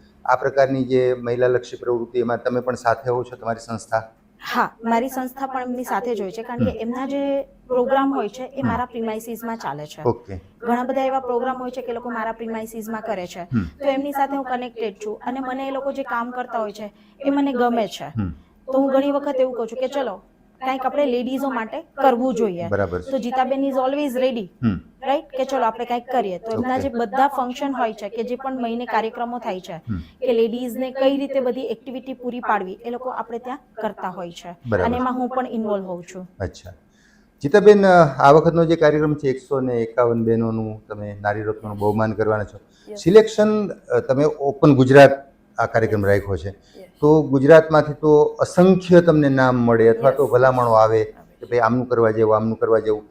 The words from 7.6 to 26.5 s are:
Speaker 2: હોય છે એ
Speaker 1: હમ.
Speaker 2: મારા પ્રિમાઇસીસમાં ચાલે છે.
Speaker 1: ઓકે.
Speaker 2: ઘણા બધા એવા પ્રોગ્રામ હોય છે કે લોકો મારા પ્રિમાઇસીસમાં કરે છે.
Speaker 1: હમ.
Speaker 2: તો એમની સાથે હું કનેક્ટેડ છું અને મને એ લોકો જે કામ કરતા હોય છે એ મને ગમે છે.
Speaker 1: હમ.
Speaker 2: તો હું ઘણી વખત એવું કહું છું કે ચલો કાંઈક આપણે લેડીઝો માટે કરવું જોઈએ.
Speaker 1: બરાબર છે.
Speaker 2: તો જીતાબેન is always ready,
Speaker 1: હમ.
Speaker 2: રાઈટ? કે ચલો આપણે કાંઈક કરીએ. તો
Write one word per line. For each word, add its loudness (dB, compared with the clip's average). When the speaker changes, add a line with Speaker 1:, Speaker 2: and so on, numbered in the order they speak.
Speaker 2:
હોય -4
છે -14
એ -12
Speaker 1:
હમ. -2
Speaker 2:
મારા -4
પ્રિમાઇસીસમાં -8
ચાલે -10
છે. -18
Speaker 1:
ઓકે. -6
Speaker 2:
ઘણા -4
બધા -2
એવા -2
પ્રોગ્રામ -4
હોય -10
છે -12
કે -10
લોકો -10
મારા -6
પ્રિમાઇસીસમાં -10
કરે -8
છે. -14
Speaker 1:
હમ. -4
Speaker 2:
તો -8
એમની -2
સાથે -4
હું -6
કનેક્ટેડ -8
છું -8
અને -8
મને -8
એ -8
લોકો -6
જે -6
કામ -6
કરતા -6
હોય -6
છે -14
એ -2
મને 0
ગમે 0
છે. -12
Speaker 1:
હમ. -6
Speaker 2:
તો 0
હું 2
ઘણી 2
વખત -2
એવું 0
કહું -4
છું -2
કે -2
ચલો -6
કાંઈક -2
આપણે 0
લેડીઝો -2
માટે -6
કરવું 0
જોઈએ. -2
Speaker 1:
બરાબર -2
છે. -12
Speaker 2:
તો -2
જીતાબેન -2
is -2
always -2
ready, -2
Speaker 1:
હમ. 0
Speaker 2:
રાઈટ? -2
કે -6
ચલો -2
આપણે -4
કાંઈક -6
કરીએ. -2
તો -10